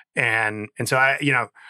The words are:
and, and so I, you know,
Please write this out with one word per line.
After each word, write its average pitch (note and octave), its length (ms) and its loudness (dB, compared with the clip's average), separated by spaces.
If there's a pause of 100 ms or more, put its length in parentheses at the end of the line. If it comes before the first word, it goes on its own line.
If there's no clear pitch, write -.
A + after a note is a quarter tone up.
(140)
and, A2 540 -2 (100)
and A#2+ 100 -4
so C3+ 80 2
I, C3+ 240 2
you C#3+ 120 0
know, A#2+ 160 0 (220)